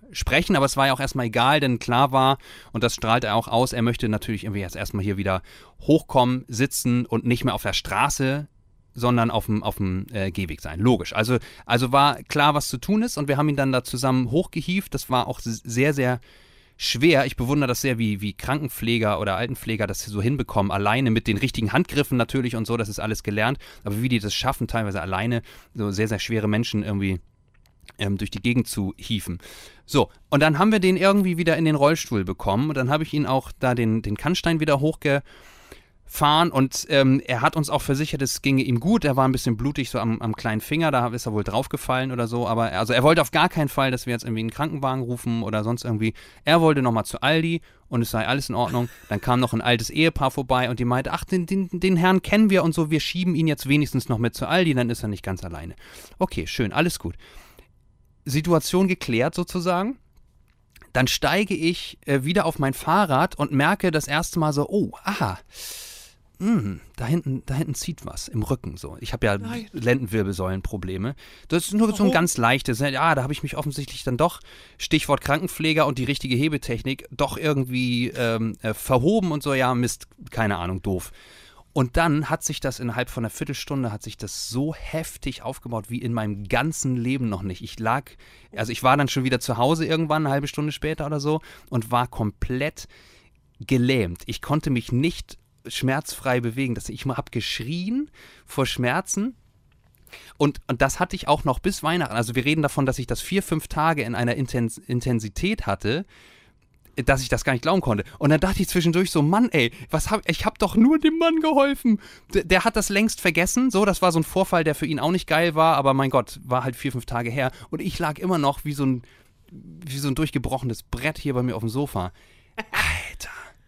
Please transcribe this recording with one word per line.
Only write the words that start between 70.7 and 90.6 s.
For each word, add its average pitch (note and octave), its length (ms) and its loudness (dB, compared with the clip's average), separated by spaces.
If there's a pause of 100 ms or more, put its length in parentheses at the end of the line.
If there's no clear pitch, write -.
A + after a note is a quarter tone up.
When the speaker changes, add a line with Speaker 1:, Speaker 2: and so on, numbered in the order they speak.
Speaker 1:
Das E3+ 180 0
ist F#3+ 80 -6
nur G#3+ 140 4
so G#3 60 0
ein G3+ 40 -10
Speaker 2:
Warum? G3 140 6
Speaker 1:
ganz - 240 2
leichtes, B2 440 2
ne? C#3+ 120 0
Ja, D3+ 220 2
da C3+ 100 0
hab C#3+ 60 -4
ich - 120 -6
mich - 140 -6
offensichtlich C#3+ 480 -6
dann B2 120 -2
doch, D#3+ 240 2 (380)
Stichwort - 420 0
Krankenpfleger D3+ 640 0
und B2+ 120 -2
die B2+ 60 -2
richtige C3 320 -2
Hebetechnik, C3+ 720 -2
doch C3+ 260 -2
irgendwie, B2+ 720 0
ähm, A2+ 540 0
äh, A2 100 -2
verhoben D#3+ 600 2
und D3 100 -4
so, D3 120 -2
ja, B2+ 200 2
Mist, B2 320 -2 (240)
keine G#2 280 0
Ahnung, F#2 240 -4
doof. F#2 300 -4 (600)
Und B2+ 240 0
dann D3+ 340 2
hat D#3+ 140 -4
sich - 160 -6
das C3+ 180 -6
innerhalb A#2+ 320 -4
von A#2 140 -6
einer G#2+ 60 -4
Viertelstunde, C3+ 600 -6
hat G#2+ 140 -8
sich G#2+ 120 -12
das - 320 -10
so C#3 280 -4
heftig - 640 -8
aufgebaut A#2 460 -8
wie A#2 100 -6
in A#2+ 140 -4
meinem G#2 320 -4
ganzen B2+ 520 0
Leben B2 320 -2
noch G2 140 -4
nicht. F#2+ 220 -6
Ich - 160 -12
lag, A#2 320 -2 (420)
also A2+ 160 -4
ich A#2 140 -6
war C3 120 6
dann C#3+ 120 2
schon C3 160 0
wieder B2+ 160 2
zu A#2 160 -2
Hause D3+ 280 2
irgendwann, D#3 400 0
eine C#3 80 0
halbe C#3+ 140 0
Stunde D3+ 240 -4